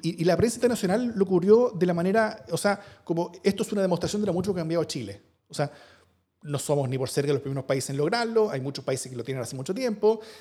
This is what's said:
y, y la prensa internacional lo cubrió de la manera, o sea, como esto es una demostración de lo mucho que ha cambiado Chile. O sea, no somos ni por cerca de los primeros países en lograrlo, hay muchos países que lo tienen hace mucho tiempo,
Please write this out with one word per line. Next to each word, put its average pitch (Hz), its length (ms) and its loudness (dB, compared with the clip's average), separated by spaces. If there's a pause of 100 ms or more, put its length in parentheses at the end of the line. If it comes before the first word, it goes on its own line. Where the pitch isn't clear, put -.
y, 165 200 -2
y 160 40 2
la 170 120 4
prensa 233 200 2
internacional 233 580 0
lo 190 100 2
cubrió 196 480 6
de 175 120 0
la 175 80 4
manera, 208 580 0
o 160 60 0
sea, 202 240 0 (220)
como 170 280 -2 (120)
esto 196 200 2
es - 80 -6
una 208 100 0
demostración 185 400 0
de 208 60 0
lo 165 60 2
mucho 190 200 0
que 175 60 -4
ha 160 40 -2
cambiado 160 220 0
Chile. 104 360 -8 (280)
O - 40 -18
sea, 143 180 -2 (720)
no 143 180 -4
somos 143 280 0
ni 131 100 -2
por 127 120 -4
cerca 143 180 0
de 147 60 2
los 135 80 0
primeros 135 220 -4
países 135 260 -2
en 139 80 -4
lograrlo, 220 520 0
hay 135 120 -4
muchos 135 220 -8
países 135 260 -4
que 127 80 -12
lo 117 60 -6
tienen 131 180 -4
hace 120 140 -8
mucho 135 180 -6
tiempo, 220 460 0 (220)